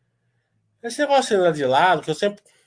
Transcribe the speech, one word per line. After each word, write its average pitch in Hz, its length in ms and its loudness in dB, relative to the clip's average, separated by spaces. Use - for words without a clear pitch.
Esse 233 180 -8
negócio 277 340 0
de 196 60 2
andar 175 120 2
de 147 120 -4
lado, 151 380 2
que - 80 -8
eu 156 40 -2
sempre, 202 300 -6